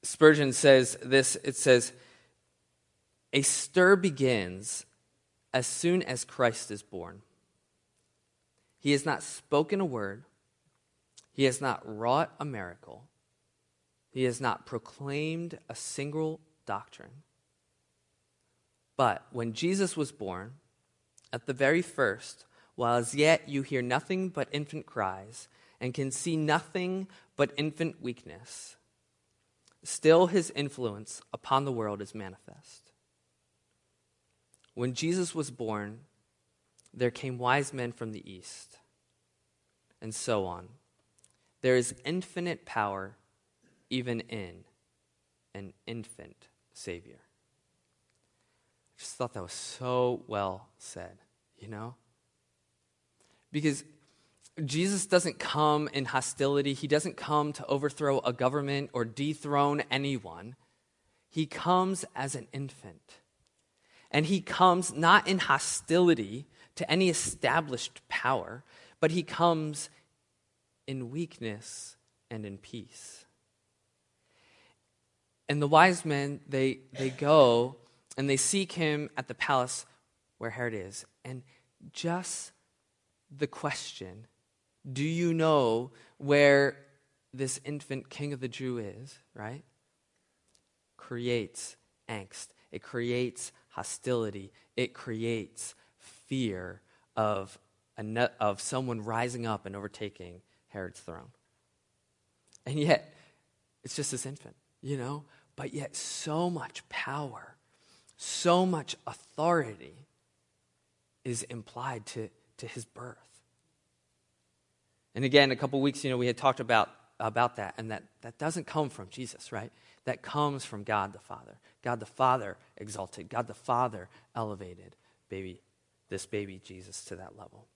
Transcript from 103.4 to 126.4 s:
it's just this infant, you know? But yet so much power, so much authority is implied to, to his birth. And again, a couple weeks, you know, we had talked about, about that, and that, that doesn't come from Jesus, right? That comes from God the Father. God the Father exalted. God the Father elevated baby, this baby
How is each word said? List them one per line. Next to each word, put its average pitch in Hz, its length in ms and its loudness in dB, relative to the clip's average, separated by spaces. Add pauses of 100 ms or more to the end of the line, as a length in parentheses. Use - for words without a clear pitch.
it's - 120 -10
just 143 160 -4
this 127 140 -6
infant, - 300 -12 (260)
you 139 160 -6
know? 139 260 -6 (320)
But 139 180 -10
yet 143 220 -8
so 165 540 -4
much - 400 -10
power, 139 680 -8 (600)
so 175 480 4
much 165 300 -2 (120)
authority 131 1000 -2 (1160)
is 120 200 -6
implied 120 640 -10
to, 110 220 -10 (280)
to 120 100 -14
his 117 160 -12
birth. - 340 -18 (2000)
And 123 100 -4
again, 135 280 8
a 123 40 0
couple 135 240 -2
weeks, 135 240 0
you 139 60 -2
know, 127 80 0
we 123 100 0
had 120 80 0
talked 131 240 2
about, 113 300 4 (320)
about 113 340 2
that, 101 220 -8
and 110 140 -8
that, 107 120 -8 (180)
that 117 160 -16
doesn't 160 300 -4
come 151 220 -2
from 92 200 -16
Jesus, - 440 -12
right? 113 180 -8 (320)
That - 180 -4
comes 143 440 -2
from 104 180 -12
God 101 300 -2
the 104 60 -18
Father. - 380 -18 (240)
God 123 200 -4
the 110 40 -12
Father 127 520 2 (180)
exalted. 104 540 -12
God 113 180 -4
the 107 60 -14
Father 117 560 -2 (260)
elevated 92 600 -8 (320)
baby, 95 320 -10 (480)
this 98 160 -8
baby 98 380 -8